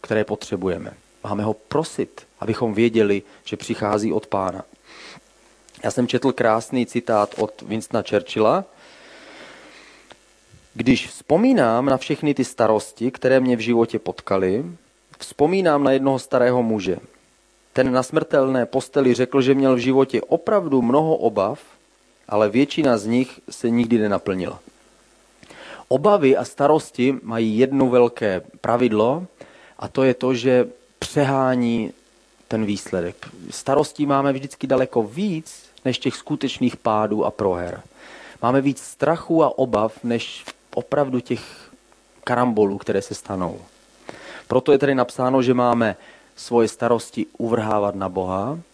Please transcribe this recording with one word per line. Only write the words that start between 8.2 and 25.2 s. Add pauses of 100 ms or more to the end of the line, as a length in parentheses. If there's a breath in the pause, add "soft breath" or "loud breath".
„Když
vzpomínám
na
všechny
ty
starosti,
které
mě
v
životě
potkaly, (540)
vzpomínám
na
jednoho
starého
muže. (760)
Ten
na
smrtelné
posteli
řekl,
že
měl
v
životě
opravdu
mnoho
obav, (680)
ale
většina
z
nich (100)
se
nikdy
nenaplnila.“ (1300 loud breath)